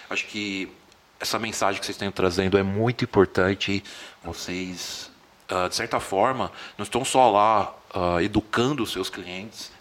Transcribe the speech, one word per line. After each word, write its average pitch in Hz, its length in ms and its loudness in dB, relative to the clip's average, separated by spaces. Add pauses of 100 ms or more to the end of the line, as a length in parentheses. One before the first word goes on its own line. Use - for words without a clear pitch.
Acho - 160 -4
que 98 460 -6 (480)
essa - 180 -4
mensagem 104 420 -2
que - 60 -8
vocês 101 100 -6
estão 101 160 -4
trazendo 95 460 2
é 98 60 6
muito 110 400 0
importante. 98 800 2 (400)
Vocês, 90 880 -10 (360)
ah, 92 200 -2
de - 80 -6
certa 117 240 -2
forma, 107 520 0 (260)
não 104 60 -6
estão 120 220 -2
só 131 240 6
lá, 104 460 4 (180)
ah, 87 300 2
educando 117 580 0
os 101 100 -4
seus 92 180 -4
clientes, 92 720 -12